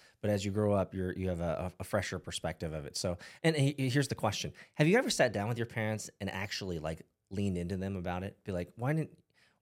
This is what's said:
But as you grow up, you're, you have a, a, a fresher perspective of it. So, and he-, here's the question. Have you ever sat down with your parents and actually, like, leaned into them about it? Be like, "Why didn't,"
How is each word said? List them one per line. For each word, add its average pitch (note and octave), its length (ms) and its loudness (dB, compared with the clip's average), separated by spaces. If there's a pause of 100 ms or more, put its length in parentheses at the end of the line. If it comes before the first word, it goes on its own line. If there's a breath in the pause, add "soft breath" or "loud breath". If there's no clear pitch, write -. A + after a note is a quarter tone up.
(200 loud breath)
But G#2 100 2
as G2+ 140 2
you G2+ 80 -2
grow G#2 220 4
up, F#2+ 200 2
you're, F#2 200 -2
you F#2 140 -2
have F2 120 -2
a, E2+ 380 -2
a, - 20 -6
a - 40 -8
fresher F#2+ 360 -2
perspective D#2+ 520 -6
of D2+ 140 -6
it. - 100 -10
So, F2 220 -2 (240 loud breath)
and D#3+ 140 2
he-, C#3 180 4 (160)
here's C#3 160 4
the - 80 -4
question. - 380 -2 (220 loud breath)
Have D3+ 120 4
you F#3 100 8
ever C4 140 4
sat B2 220 4
down G2+ 160 0
with A#2 100 -2
your A2+ 80 0
parents A2 420 -2 (120)
and F#2+ 100 -2
actually, F#2+ 480 -4
like, D#2 240 -4 (280)
leaned G2 280 0
into F2 180 -2
them F#2+ 200 -2
about F2+ 260 -2
it? G2 220 -8
Be G2+ 80 -4
like, F2 240 -2
"Why B2+ 160 0
didn't," D#3 260 -2 (440 soft breath)